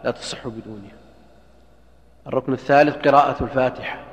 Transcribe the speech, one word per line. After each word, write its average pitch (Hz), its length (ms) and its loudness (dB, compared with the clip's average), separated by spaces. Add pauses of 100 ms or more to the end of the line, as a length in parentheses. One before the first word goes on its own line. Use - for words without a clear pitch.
لا 127 60 -2
تصح - 380 -10
بدونها. 107 480 -16 (1300)
الركن 127 260 -2
الثالث 147 560 2
قراءة 139 360 4
الفاتحة - 560 -4 (120)